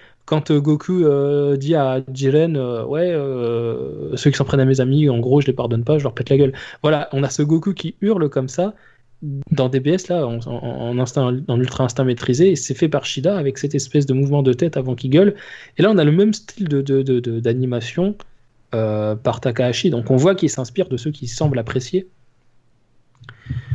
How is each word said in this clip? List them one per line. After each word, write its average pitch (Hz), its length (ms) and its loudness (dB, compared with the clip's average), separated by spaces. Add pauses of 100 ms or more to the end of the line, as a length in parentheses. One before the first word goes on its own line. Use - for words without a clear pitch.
(260)
Quand, 156 240 0
euh, 151 100 4
Goku, 156 440 0
euh, 143 520 2
dit 139 180 0
à 131 280 0 (100)
Jiren, 143 460 2
euh, « 120 260 -4
Ouais, 156 260 -2
euh, 131 1040 -4
ceux 143 160 2
qui 135 60 0
s'en 143 80 0
prennent 135 160 0
à 131 60 4
mes 131 120 4
amis, 135 300 2
en 120 120 0
gros, 127 200 4
je 135 60 0
les 131 80 0
pardonne 120 300 -2
pas, 151 120 2
je 143 60 0
leur 135 100 -4
pète - 160 -8
la 139 80 4
gueule. » 135 160 4 (300)
Voilà, 151 300 0
on 139 100 -2
a 135 80 -2
ce - 100 -6
Goku 160 320 0
qui 160 300 -8
hurle 196 260 2
comme 131 220 -2
ça 202 240 -2 (480)
dans 139 480 -2
D 135 100 0
B 131 60 -4
S, 180 220 0
là, 175 180 0
en, 117 140 -4
en, 120 100 -10
en 123 480 -6
instinct, 127 360 0 (140)
en 120 100 2
Ultra 127 260 0
Instinct 127 200 0
Maîtrisé, 127 460 2
et 170 60 2
c'est 139 180 -6
fait 160 160 0
par 143 160 -2
Shida 180 320 -2
avec 139 180 -2
cette 147 180 -6
espèce 143 300 0
de 135 80 0
mouvement 139 300 2
de 131 100 4
tête 156 240 0
avant 127 180 -2
qu'il 131 140 -6
gueule. 190 260 6 (440)
Et 151 40 4
là, 202 80 6
on 214 60 4
a 160 80 4
le 151 80 6
même 202 220 4
style - 340 -8
de, 139 140 0
de, 135 180 2
de, 131 200 0
de, 117 200 -4
d'animation, 123 760 -2 (600)
euh, 107 400 -2
par 113 260 -4
Takahashi. 123 480 0
Donc, 120 220 -2
on 131 60 6
voit 170 180 4
qu'il 170 160 0
s'inspire - 400 -4
de 127 80 -4
ceux 156 120 -4
qu'il 135 200 -8
semble 147 280 -2
apprécier. 127 480 -4 (1700)